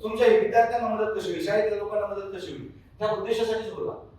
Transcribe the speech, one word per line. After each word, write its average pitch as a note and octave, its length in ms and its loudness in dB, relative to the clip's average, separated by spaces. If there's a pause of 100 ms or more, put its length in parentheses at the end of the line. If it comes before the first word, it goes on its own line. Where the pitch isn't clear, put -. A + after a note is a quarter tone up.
तुमच्या A3 240 2
विद्यार्थ्यांना A3+ 600 6
मदत G#3+ 320 -2
कशी F#3+ 120 -4
होईल, E3 140 -4
शाळेतल्या G#3 320 2
लोकांना G#3 300 -4
मदत G3+ 140 -8
कशी F3+ 300 -10
होईल, - 480 -16
त्या G#3+ 120 0
उद्देशासाठीच A3+ 640 -2
बोला. - 180 -6 (280)